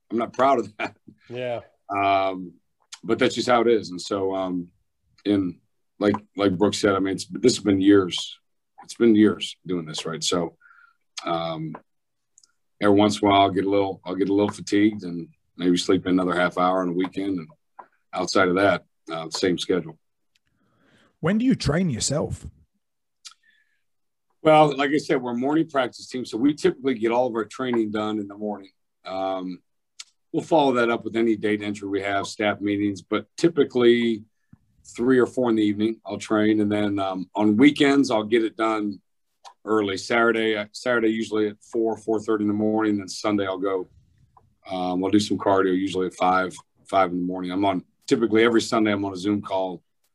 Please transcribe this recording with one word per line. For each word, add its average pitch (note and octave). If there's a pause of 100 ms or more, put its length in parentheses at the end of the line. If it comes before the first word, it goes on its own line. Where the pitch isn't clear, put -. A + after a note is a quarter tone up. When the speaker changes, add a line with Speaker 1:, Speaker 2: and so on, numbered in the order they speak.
Speaker 1:
I'm G#2
not A2+
proud C3
of G#2+
that. A2 (340)
Speaker 2:
Yeah. B2 (300)
Speaker 1:
Um, G2 (500)
but A2
that's B2
just A#2
how A#2+
it A2
is. G2+
And F2+
so, F#2+
um, F#2 (560)
in, G2 (400)
like, G2+ (200)
like G2
Brooks G2+
said, G2+
I F#2+
mean, F#2+
it's, -
this A2
has G#2
been G2
years. F#2+ (440)
It's -
been A#2
years G#2 (120)
doing E2+
this, D#2
right? D#2+
So, F2 (680)
um, E2 (1080)
every G2+
once G#2
in G#2
a G2+
while, G2
I'll G2
get F#2+
a F#2+
little, G2
I'll F#2
get F#2+
a G2
little G2+
fatigued G#2
and F2 (280)
maybe F2
sleep F#2
in F#2
another F2+
half F2+
hour F#2
on F#2
a F2
weekend. F#2
And D#2 (680)
outside F#2
of F2+
that, F#2+ (260)
uh, E2
same F2
schedule. D#2+ (1200)
Speaker 3:
When G3+
do A#3+
you B3+
train F3+
yourself? C3+ (2000)
Speaker 1:
Well, D#3
like C#3
I D3+
said, C#3+
we're B2
a A#2+
morning D3+
practice B2+
team, B2+
so A2+
we C#3+
typically C#3+
get A#2
all B2
of A#2+
our A2
training A#2
done G#2+
in G2+
the G2+
morning. G2+ (360)
Um, F#2 (680)
we'll D#3
follow C#3+
that A#2+
up A2+
with G2+
any A2+
date G#2
entry G2+
we G2
have, G2
staff G#2
meetings, G2+
but G#2 (120)
typically A#2+ (680)
three B2+
or A#2+
four B2
in A2+
the A2
evening, G#2
I'll G2+
train. G#2+
And G#2
then, G#2
um, F#2+
on G#2+
weekends, C#3
I'll G#2+
get A2
it G#2
done G#2+ (640)
early. G2+
Saturday, A2+ (100)
Saturday A#2
usually G#2+
at G2+
four, A2
four G#2+
thirty G#2+
in G#2
the G#2
morning. G#2+
Then F#2+
Sunday, G2+
I'll F#2+
go, F#2+ (800)
um, F2+
I'll F#2+
do G#2
some G#2
cardio, F#2+
usually F#2
at F2+
five, F#2 (320)
five F#2+
in F2
the F2+
morning. F2+
I'm G2
on, F#2 (220)
typically A2+
every A2+
Sunday, G#2+
I'm G2+
on G2
a F#2+
Zoom G2+
call F#2+ (340)